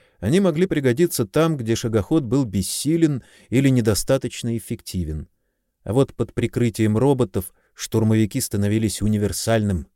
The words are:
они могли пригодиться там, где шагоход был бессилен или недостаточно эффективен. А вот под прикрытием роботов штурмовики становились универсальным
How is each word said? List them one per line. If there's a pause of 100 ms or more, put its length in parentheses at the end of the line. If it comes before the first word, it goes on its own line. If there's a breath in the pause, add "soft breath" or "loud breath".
(180 soft breath)
они
могли
пригодиться
там,
где
шагоход
был
бессилен (260 soft breath)
или
недостаточно
эффективен. (540)
А
вот
под
прикрытием
роботов (180)
штурмовики
становились
универсальным